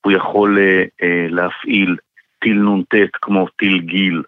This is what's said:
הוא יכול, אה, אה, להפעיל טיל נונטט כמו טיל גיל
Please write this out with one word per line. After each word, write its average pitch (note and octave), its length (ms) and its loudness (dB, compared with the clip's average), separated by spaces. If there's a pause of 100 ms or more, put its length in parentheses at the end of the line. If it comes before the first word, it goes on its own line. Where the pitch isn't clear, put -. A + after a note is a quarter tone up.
הוא G2+ 100 0
יכול, G2+ 480 2
אה, F#2 240 4 (200)
אה, F2 260 0
להפעיל F2+ 680 -2 (440)
טיל A2 180 0
נונטט G#2 520 2 (120)
כמו F#2+ 260 0
טיל F#2+ 320 -2
גיל E2+ 480 -4